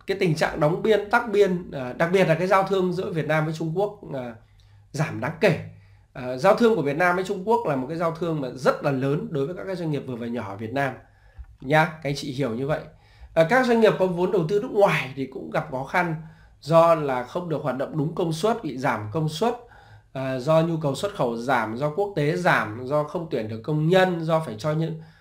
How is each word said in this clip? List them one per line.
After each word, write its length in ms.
cái 120
tình 160
trạng 240
đóng 240
biên, 260
tắc 200
biên, 420
à, 220
đặc 180
biệt 160
là 80
cái 120
giao 160
thương 300
giữa 180
Việt 160
Nam 180
với 80
Trung 220
Quốc, 240
à, 220
giảm 280
đáng 220
kể. 180
À, 240
giao 180
thương 200
của 60
Việt 160
Nam 180
với 100
Trung 200
Quốc 220
là 80
một 140
cái 80
giao 140
thương 300
mà 80
rất 340
là 80
lớn 400
đối 140
với 100
các 80
cái 120
doanh 160
nghiệp 160
vừa 80
và 120
nhỏ 220
ở 60
Việt 180
Nam. 200
Nhá, 240
các 240
anh 60
chị 160
hiểu 240
như 120
vậy. 140
À, 160
các 160
doanh 160
nghiệp 180
có 60
vốn 260
đầu 180
tư 120
nước 100
ngoài 440
thì 100
cũng 240
gặp 220
khó 120
khăn 320
do 340
là 280
không 260
được 140
hoạt 140
động 200
đúng 180
công 180
suất, 300
bị 140
giảm 360
công 160
suất, 260
à, 260
do 220
nhu 160
cầu 180
xuất 200
khẩu 220
giảm, 400
do 120
quốc 260
tế 200
giảm, 520
do 160
không 280
tuyển 160
được 160
công 240
nhân, 380
do 200
phải 120
cho 140
những 300